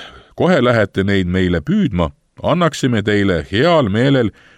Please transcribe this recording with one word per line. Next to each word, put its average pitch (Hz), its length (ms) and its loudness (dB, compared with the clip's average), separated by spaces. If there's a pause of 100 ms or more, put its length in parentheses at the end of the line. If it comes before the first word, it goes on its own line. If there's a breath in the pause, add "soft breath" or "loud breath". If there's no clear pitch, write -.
(360 loud breath)
kohe 160 280 2
lähete 113 400 0
neid 95 240 0
meile 90 340 0
püüdma, 107 500 -2 (320)
annaksime 135 600 -2
teile 98 480 0
heal 135 380 2
meelel 120 420 0 (260 soft breath)